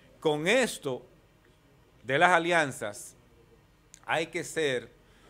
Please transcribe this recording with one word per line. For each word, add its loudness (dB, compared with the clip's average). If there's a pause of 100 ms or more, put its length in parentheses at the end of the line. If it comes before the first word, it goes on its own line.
(200)
Con -2
esto -2 (960)
de 0
las 6
alianzas 0 (880)
hay -2
que -8
ser -4 (320)